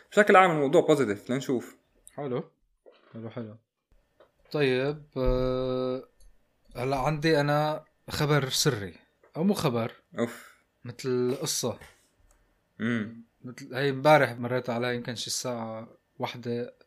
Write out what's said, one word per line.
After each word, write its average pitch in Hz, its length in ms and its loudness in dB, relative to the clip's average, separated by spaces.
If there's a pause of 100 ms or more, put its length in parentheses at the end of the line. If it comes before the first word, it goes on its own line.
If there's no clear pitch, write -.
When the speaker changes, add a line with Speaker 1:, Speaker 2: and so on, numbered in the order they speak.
(100)
Speaker 1:
بشكل 208 260 6
عام 185 140 8
الموضوع 151 300 4
بوزيتيف، 127 500 2
لنشوف. 127 460 -4 (380)
Speaker 2:
حلو. 139 300 -6 (720)
حلو، 113 160 -12
حلو. 110 260 -12 (960)
طيب، 143 500 0 (140)
آه، 127 920 -2 (680)
هلأ 131 200 -2
عندي 151 440 2
أنا 151 440 0 (240)
خبر 143 400 0
سري. 107 460 -2 (420)
أو 151 80 -2
مو 202 100 2
خبر. 120 380 -2 (260)
Speaker 1:
أوف. - 320 -6 (340)
Speaker 2:
مثل 123 580 -2
قصة. 135 360 -4 (1000)
Speaker 1:
مم. 113 460 -4 (200)
Speaker 2:
مثل، 123 300 -14
هي 139 160 0
امبارح 135 420 6
مريت 123 380 -4
عليها 120 200 -2
يمكن 120 240 -6
شي - 120 -10
الساعة 113 600 -8 (300)
واحدة، 120 560 -6 (120)